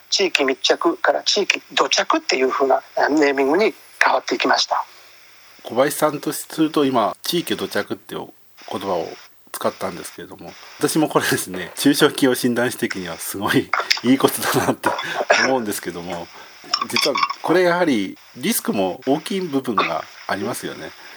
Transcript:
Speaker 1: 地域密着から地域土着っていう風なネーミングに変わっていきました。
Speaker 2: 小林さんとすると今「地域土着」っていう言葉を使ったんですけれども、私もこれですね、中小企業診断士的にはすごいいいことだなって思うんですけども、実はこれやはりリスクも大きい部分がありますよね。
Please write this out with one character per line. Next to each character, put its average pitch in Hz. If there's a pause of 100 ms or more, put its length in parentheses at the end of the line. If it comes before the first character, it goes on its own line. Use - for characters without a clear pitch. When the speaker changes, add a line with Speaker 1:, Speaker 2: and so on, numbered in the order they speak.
Speaker 1:
地 202
域 -
密 135
着 -
か -
ら 139
地 -
域 - (120)
土 -
着 202
っ -
て -
い 131
う 131
風 139
な 135 (280)
ネ 143
ー -
ミ 139
ン 135
グ 165
に 202 (260)
変 -
わ -
っ -
て -
い -
き -
ま -
し -
た。 - (800)
Speaker 2:
小 -
林 135
さ 151
ん 143
と 156
す - (140)
る 156
と 151
今 113 (100)
「地 -
域 107
土 98
着」 104
っ -
て -
い -
う 82 (440)
言 107
葉 98
を 90 (420)
使 -
っ 107
た 98
ん 87
で -
す -
け -
れ 85
ど 92
も、 85 (260)
私 151
も 156
こ 160
れ -
で 143
す -
ね、 90
中 143
小 151
企 -
業 127
診 123
断 120
士 -
的 -
に 90
は 80
す -
ご 98
い - (340)
い 123
い 135
こ -
と -
だ -
な -
っ -
て - (540)
思 131
う -
ん 113
で 101
す -
け 90
ど 85
も、 87 (600)
実 131
は 127 (240)
こ -
れ 180
や 175
は 180
り 113 (200)
リ 151
ス -
ク -
も 95
大 135
き 196
い 190
部 139
分 123
が 85 (220)
あ -
り 98
ま 120
す -
よ 71
ね。 - (280)